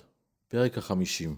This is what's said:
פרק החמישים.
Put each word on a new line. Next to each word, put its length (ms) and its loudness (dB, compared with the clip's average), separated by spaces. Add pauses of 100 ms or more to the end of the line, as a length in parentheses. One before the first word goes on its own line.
(480)
פרק 300 2
החמישים. 600 -2